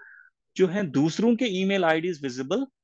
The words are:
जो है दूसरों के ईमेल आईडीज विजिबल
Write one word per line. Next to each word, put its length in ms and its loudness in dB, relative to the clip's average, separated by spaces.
जो 100 4
है 160 -2
दूसरों 540 2
के 80 -2
ईमेल 400 0
आईडीज 380 0
विजिबल 440 -4